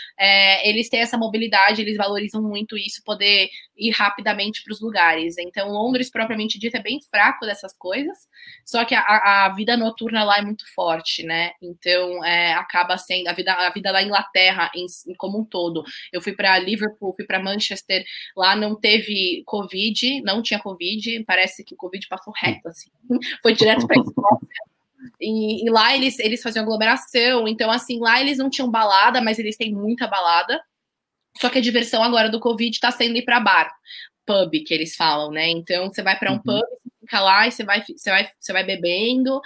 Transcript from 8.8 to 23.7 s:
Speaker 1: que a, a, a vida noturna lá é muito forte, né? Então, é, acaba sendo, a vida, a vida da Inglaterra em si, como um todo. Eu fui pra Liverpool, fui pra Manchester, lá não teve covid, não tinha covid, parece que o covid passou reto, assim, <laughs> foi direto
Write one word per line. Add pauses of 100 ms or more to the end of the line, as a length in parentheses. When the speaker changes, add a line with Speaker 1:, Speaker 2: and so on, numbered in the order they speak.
Speaker 1:
que
a,
a,
a
vida
noturna
lá
é
muito
forte,
né? (100)
Então,
é,
acaba
sendo,
a
vida,
a
vida
da
Inglaterra
em
si,
como
um
todo. (300)
Eu
fui
pra
Liverpool,
fui
pra
Manchester, (320)
lá
não
teve
covid,
não
tinha
covid,
parece
que
o
covid
passou
reto,
assim, (180)
<laughs>
foi
direto